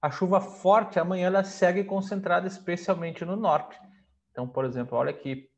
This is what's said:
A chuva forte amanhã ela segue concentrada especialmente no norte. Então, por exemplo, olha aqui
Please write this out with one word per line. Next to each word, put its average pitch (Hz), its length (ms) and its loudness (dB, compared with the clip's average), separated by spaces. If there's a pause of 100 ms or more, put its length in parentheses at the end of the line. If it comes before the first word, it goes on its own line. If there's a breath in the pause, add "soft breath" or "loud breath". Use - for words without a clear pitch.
A 147 80 0
chuva 185 320 2
forte 208 580 2
amanhã 185 280 0
ela 190 140 4
segue 190 420 2
concentrada 190 600 -2
especialmente 175 800 -4
no 180 120 -4
norte. 185 440 0 (500 loud breath)
Então, 127 160 -8
por 131 200 -2
exemplo, 120 320 -4
olha 135 120 0
aqui 135 480 -8